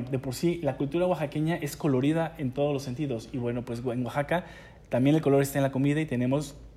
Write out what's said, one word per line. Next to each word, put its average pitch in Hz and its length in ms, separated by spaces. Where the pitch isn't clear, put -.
de 135 80
por 123 160
sí, 170 280
la 135 120
cultura 170 300
oaxaqueña 160 500
es 143 220
colorida 156 600
en 131 140
todos 143 220
los 135 100
sentidos. 123 480
Y 135 60
bueno, 120 260
pues, 120 160
en 123 160
Oaxaca 151 400
también 135 260
el 160 60
color 139 200
está 139 180
en 139 40
la 135 80
comida 143 300
y 156 40
tenemos, 127 500